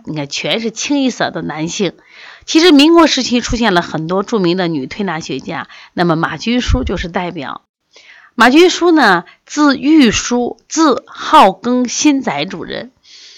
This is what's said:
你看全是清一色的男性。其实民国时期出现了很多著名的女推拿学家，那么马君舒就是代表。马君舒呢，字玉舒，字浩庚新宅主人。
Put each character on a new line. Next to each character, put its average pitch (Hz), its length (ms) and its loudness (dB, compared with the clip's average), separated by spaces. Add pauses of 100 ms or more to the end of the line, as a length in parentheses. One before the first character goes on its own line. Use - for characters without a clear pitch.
你 156 100 -8
看 143 100 -6
全 160 340 -6
是 220 100 -6
清 285 320 -4
一 254 80 0
色 147 200 -4
的 170 120 -10
男 156 260 -8
性。 175 240 -4 (540)
其 320 140 0
实 349 120 6
民 294 220 6
国 330 120 6
时 269 160 -2
期 233 200 -2
出 - 140 -4
现 214 180 0
了 170 80 2
很 160 240 -8
多 185 160 -2
著 220 160 -4
名 180 180 0
的 185 120 -2
女 139 180 -4
推 208 180 -8
拿 165 160 -6
学 143 180 -8
家， 147 300 -12 (240)
那 180 140 -2
么 160 100 0
马 156 220 -6
君 240 240 -2
舒 254 200 0
就 220 140 -6
是 170 120 -6
代 180 220 -6
表。 156 320 -12 (720)
马 233 140 4
君 320 220 6
舒 349 200 0
呢， 214 340 2 (200)
字 285 320 0
玉 285 340 4
舒， - 560 -4
字 302 400 0
浩 - 420 4
庚 247 380 -2
新 277 360 0
宅 151 240 -6
主 175 180 -12
人。 143 260 -10 (480)